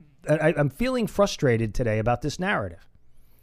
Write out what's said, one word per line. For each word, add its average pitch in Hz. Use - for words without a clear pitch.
I, 156
I'm 147
feeling 247
frustrated 120
today 110
about 117
this -
narrative. 147